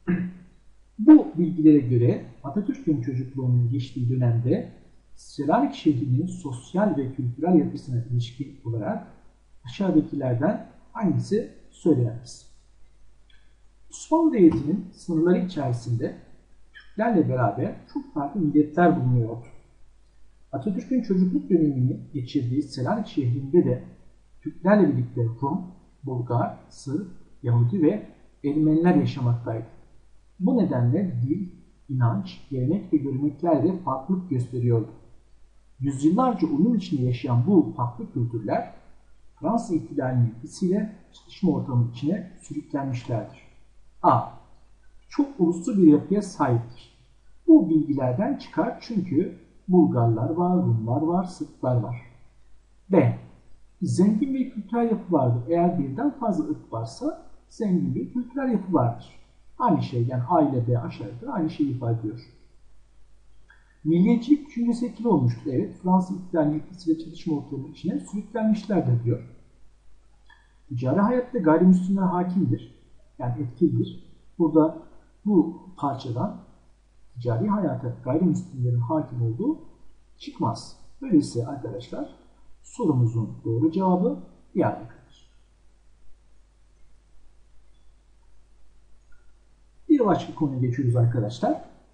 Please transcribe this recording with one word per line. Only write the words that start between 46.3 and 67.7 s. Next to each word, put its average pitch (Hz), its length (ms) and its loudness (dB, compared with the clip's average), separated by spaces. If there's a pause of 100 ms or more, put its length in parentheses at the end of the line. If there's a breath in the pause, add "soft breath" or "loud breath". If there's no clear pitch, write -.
Bu 320 240 8
bilgilerden 143 640 0
çıkar - 440 -4
çünkü - 580 -2 (300)
Bulgarlar 120 640 4
var, 180 260 0
Rumlar 120 460 0
var, 175 220 0
Sırplar - 520 -6
var. 104 260 -6 (920)
B. 123 260 4 (640)
Zengin 214 520 2
bir 254 160 -2
kültürel 233 400 -4
yapı 202 220 -4
vardır. 123 360 2
Eğer 170 300 2
birden 139 320 -4
fazla 226 340 -4
ırk - 280 -12
varsa - 540 -8 (220)
zengin 170 460 -2
bir - 180 -8
kültürel 254 400 -4
yapı 185 200 -4
vardır. - 520 -2 (340)
Aynı 143 240 2
şey 120 240 -2
yani 127 160 -2
A 170 200 2
ile 127 260 0
B 123 100 2
aşağı - 300 -10
yukarı 269 240 -12
aynı 160 180 -2
şeyi 143 200 -2
ifade 117 300 -2
ediyor. 110 200 -8 (1600 soft breath)
Milliyetçilik 233 600 2
düşüncesi 233 400 -2
etkili 233 220 -6
olmuştur. 143 440 0
Evet, - 300 -2
Fransız 185 380 2
ihtilalinin 151 380 0
etkisiyle - 400 -4
çatışma 156 380 -8
ortamının 135 360 -10